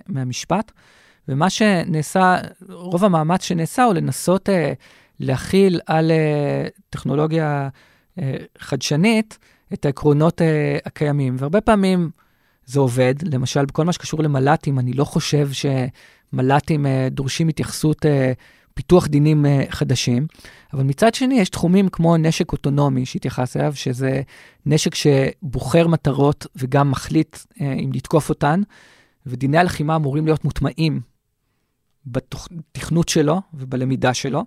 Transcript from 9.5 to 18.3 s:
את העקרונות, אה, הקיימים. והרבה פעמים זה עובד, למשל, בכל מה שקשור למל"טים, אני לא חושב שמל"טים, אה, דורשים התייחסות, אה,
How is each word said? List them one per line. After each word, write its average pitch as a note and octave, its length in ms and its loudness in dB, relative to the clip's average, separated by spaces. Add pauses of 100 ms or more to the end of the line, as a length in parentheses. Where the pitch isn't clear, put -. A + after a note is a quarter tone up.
את G#3 120 -12
העקרונות, D3+ 580 2
אה, D3 420 0
הקיימים. C#3+ 540 -2
והרבה D3 220 0
פעמים F#3+ 500 2 (560)
זה B2+ 140 0
עובד, B2+ 420 2
למשל, C#3 420 0
בכל C#3 200 -2
מה F3 80 0
שקשור - 300 -6
למל"טים, C#3+ 560 0
אני B2+ 140 -2
לא C#3 120 0
חושב D3 480 0
שמל"טים, C#3 1300 -2
אה, C3 240 0
דורשים C3+ 380 -2
התייחסות, - 580 -2
אה, C3+ 260 2 (420)